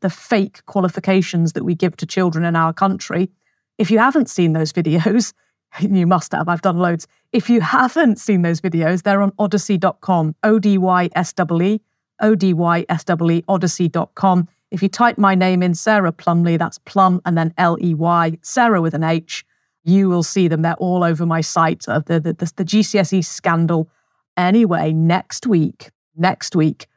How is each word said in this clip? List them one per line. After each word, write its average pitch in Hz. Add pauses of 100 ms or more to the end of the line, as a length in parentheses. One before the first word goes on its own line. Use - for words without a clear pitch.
the 185
fake -
qualifications 180
that -
we 180
give 180
to 170
children 170
in 170
our 165
country. 185 (480)
If 190
you 220
haven't 269
seen 170
those 160
videos, 170 (260)
<laughs> -
you 185
must 175
have, 165
I've 170
done 175
loads. 175 (260)
If 240
you 233
haven't 247
seen 190
those 170
videos, 170
they're 202
on 196
odyssey 202
dot 175
com, 160
O 220
D 202
Y 180
S 180
E 170
E, 214 (400)
O 214
D 185
Y 170
S 165
E 170
E, 170
odyssey 180
dot -
com. 180 (240)
If 185
you 196
type 240
my 196
name 185
in, 180
Sarah 196
Plumley, 170
that's -
Plum 185
and 175
then 165
L 170
E 175
Y, 165
Sarah 233
with 165
an 160
H, 165 (400)
you 190
will 175
see 180
them. 160
They're 165
all 180
over 170
my 165
site, -
uh, 147
the, 165
the, 160
the, 165
the -
G 208
C -
S 185
E 190
scandal. 165 (480)
Anyway, 180
next 165
week, 175 (260)
next 180
week, 156 (100)